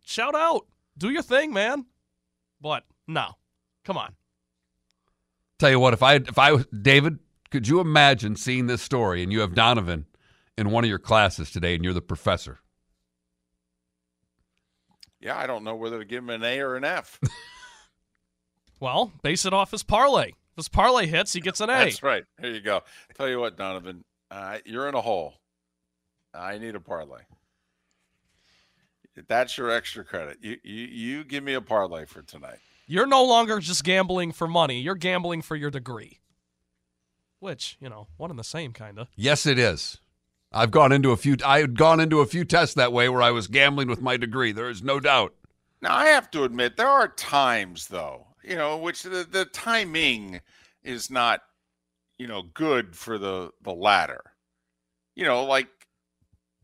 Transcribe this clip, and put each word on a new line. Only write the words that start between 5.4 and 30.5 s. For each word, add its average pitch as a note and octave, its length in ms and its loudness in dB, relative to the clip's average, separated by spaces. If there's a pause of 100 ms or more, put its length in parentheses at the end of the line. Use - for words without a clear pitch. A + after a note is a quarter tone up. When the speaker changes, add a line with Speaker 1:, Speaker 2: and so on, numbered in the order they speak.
Speaker 2:
Tell D3 120 4
you C3 100 6
what, B2+ 140 6
if G#2+ 100 0
I, C#3 100 8
if C3+ 240 0
I, C#3+ 200 6 (220)
David, C#3 380 4 (320)
could A#2+ 160 -4
you D#3+ 140 4
imagine C#3 560 4
seeing B2+ 320 -2
this A#2+ 140 -2
story F#2+ 420 -2
and F#2+ 80 -4
you A2 80 0
have F2+ 160 -2
Donovan F#2+ 500 2 (500)
in G#2 140 -2
one A#2 140 2
of A#2 40 2
your G2 120 -2
classes G#2 500 2
today F2 240 -2
and E2 80 -4
you're F2+ 100 -2
the F2 80 -2
professor? E2+ 600 -4 (2500)
Speaker 3:
Yeah, B2+ 140 -8
I C#3+ 100 -6
don't A#2 180 -8
know A2 120 -8
whether A2+ 220 -8
to G#2+ 80 -12
give B2 160 -10
him A#2+ 80 -14
an A2+ 120 -8
A B2 180 -4
or C3 160 -6
an C3 80 -8
F. E3 400 -8
<laughs> - 60 -2 (1500)
Speaker 1:
Well, D#3+ 320 -2 (100)
base D#3+ 220 -2
it F#3 80 -2
off F#3+ 200 0
his G#3+ 100 -10
parlay. A3 480 2
If - 260 -20
his D#3+ 140 -12
parlay A3+ 360 4
hits, E3 280 -2
he F3+ 80 -6
gets F3+ 180 -6
an G#3+ 80 -2
A. B3 160 4
Speaker 3:
That's - 180 -2
right. A#2 220 0 (160)
Here A#2+ 100 -8
you A2 120 -10
go. G2+ 180 0 (340)
Tell C#3 140 -6
you B2+ 100 -4
what, A2+ 200 -6
Donovan, F#2 440 -10 (280)
uh, G2 340 -12
you're B2 240 -8
in C#3 60 -8
a A#2+ 80 -2
hole. F#2 320 -4 (960)
I F#2 240 -12
need A2 180 -14
a G2+ 60 -14
parlay. D#2 400 -12 (2000)
That's A#2+ 300 0
your A#2+ 120 -4
extra A2+ 340 -6
credit. D#2 360 -12
You, A2 220 -12